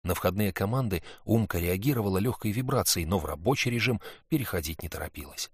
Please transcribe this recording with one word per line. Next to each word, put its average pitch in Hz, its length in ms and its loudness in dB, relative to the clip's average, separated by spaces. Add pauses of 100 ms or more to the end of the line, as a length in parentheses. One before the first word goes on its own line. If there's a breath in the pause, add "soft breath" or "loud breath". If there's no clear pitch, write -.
На 90 80 0
входные 95 400 2
команды 104 480 0 (240 loud breath)
Умка 107 320 2
реагировала 98 600 2
лёгкой 113 320 0
вибрацией, 117 560 0
но 95 100 2
в 78 80 0
рабочий 82 460 0
режим 117 280 0 (300 loud breath)
переходить 87 540 -2
не 82 40 -6
торопилась. - 680 -8